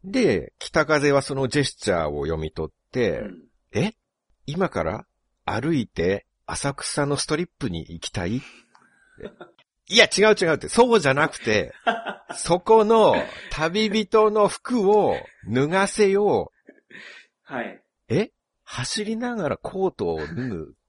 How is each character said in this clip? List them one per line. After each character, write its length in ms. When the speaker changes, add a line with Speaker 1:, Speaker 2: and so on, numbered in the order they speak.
Speaker 1:
で、 540
北 280
風 260
は 100
そ 140
の 120
ジ 120
ェ 40
ス 120
チ 160
ャ 160
ー 20
を 160
読 160
み 100
取 200
っ 200
て、 280
Speaker 2:
う 60
ん。 180
Speaker 1:
「え？ 200
今 220
か 140
ら 220
歩 300
い 120
て 380
浅 260
草 320
の 120
ス 100
ト 80
リ 100
ッ 40
プ 100
に 200
行 100
き 100
た 160
い？」 160
<laughs> 1160
「い 100
や、 80
違 260
う 40
違 100
う」 100
っ 20
て、 120
そ 220
う 80
じ 80
ゃ 60
な 160
く 80
て、 360
<laughs> 300
そ 240
こ 240
の 300
旅 400
人 400
の 160
服 420
を 260
脱 200
が 180
せ 240
よ 420
う。 60
Speaker 2:
は 80
い。 220
Speaker 1:
「え？ 220
走 420
り 120
な 180
が 140
ら 80
コ 300
ー 40
ト 240
を 20
脱 160
ぐ 400